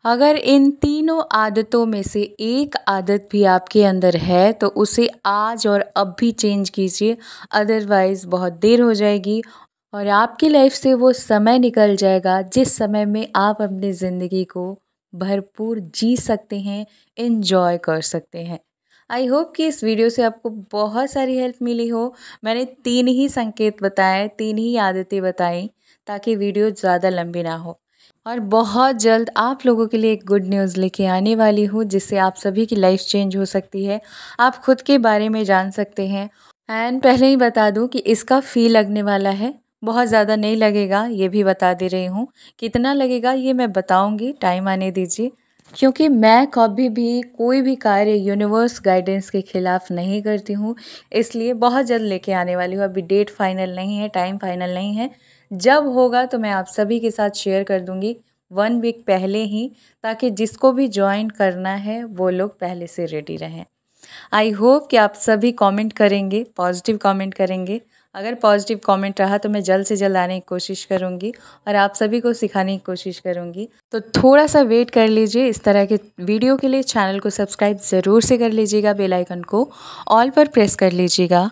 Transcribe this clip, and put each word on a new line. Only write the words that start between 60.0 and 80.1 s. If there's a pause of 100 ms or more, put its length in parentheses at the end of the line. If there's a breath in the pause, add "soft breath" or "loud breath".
ताकि
जिसको
भी
ज्वाइन
करना
है
वो
लोग
पहले
से
रेडी
रहें। (680 loud breath)
I
hope
कि
आप
सभी
कमेंट
करेंगे, (120)
पॉजिटिव
कमेंट
करेंगे। (340)
अगर
पॉजिटिव
कमेंट
रहा
तो
मैं
जल्द
से
जल्द
आने
की
कोशिश
करूँगी (360 loud breath)
और
आप
सभी
को
सिखाने
की
कोशिश
करूँगी। (240 soft breath)
तो
थोड़ा
सा
वेट
कर
लीजिए
इस
तरह
के (220)
वीडियो
के
लिए।
चैनल
को
सब्सक्राइब
ज़रूर
से
कर
लीजिएगा,
बेल
आइकन
को (420 loud breath)